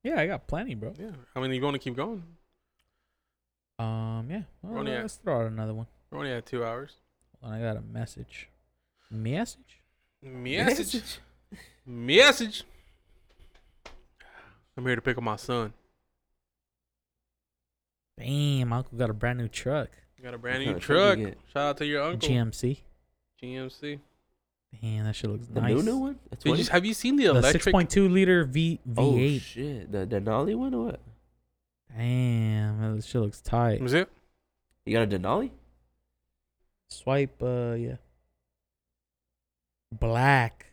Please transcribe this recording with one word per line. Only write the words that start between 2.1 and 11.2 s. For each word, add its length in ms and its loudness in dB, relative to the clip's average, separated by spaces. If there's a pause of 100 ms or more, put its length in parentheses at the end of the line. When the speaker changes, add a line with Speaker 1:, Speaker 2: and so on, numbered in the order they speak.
Speaker 1:
Um, 500 -4
yeah. 140 -8 (180)
Well, 120 -12
Speaker 2:
We're 80 -8
only 120 -6
at 100 -4
Speaker 1:
let's 140 -10
throw 260 0
out 40 0
another 280 -4
one. 120 -8 (240)
Speaker 2:
We're 80 -10
only 140 -4
at 140 -6
two 180 -4
hours. 300 -8 (460)
Speaker 1:
Hold 140 -10
on, 60 -6
I 20 -4
got 140 -4
a 40 -8
message. 680 -12 (600)
Message? 720 -6 (380)
Speaker 2:
Message. 720 -2
Speaker 3:
Message. 280 -8 (680)